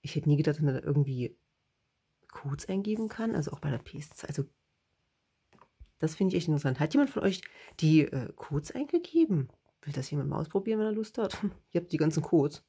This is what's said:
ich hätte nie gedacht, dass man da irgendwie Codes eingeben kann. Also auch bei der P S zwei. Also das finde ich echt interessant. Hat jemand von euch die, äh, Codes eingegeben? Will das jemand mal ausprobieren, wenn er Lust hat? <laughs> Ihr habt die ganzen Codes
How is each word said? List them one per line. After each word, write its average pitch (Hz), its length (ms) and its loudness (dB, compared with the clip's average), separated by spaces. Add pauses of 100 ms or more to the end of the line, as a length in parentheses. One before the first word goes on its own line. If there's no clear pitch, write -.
ich - 160 -8
hätte 147 140 2
nie 143 80 6
gedacht, 151 180 2
dass 151 60 -2
man 139 120 2
da 131 60 -2
irgendwie 135 560 0 (920)
Codes - 420 -10
eingeben 214 400 -2
kann. 226 240 -4
Also 151 180 -2
auch 143 80 -14
bei 147 100 -4
der 135 60 -2
P - 220 -12
S 147 100 -12
zwei. - 200 -12
Also 143 160 -4 (1500)
das 160 160 -2
finde 190 200 0
ich 180 40 2
echt 165 100 -2
interessant. 147 320 0
Hat 151 140 0
jemand 277 160 4
von - 140 -4
euch 190 180 0 (380)
die, 156 260 6
äh, 127 300 -4
Codes - 360 -6
eingegeben? 302 760 2 (320)
Will 143 100 -8
das 135 180 -6
jemand 143 200 -2
mal - 100 -2
ausprobieren, 202 380 0
wenn 214 80 2
er 214 60 0
Lust 214 260 -4
hat? - 260 -2 (120)
<laughs> - 160 -20
Ihr 175 100 2
habt - 100 -8
die 156 60 -2
ganzen 156 240 4
Codes 147 460 2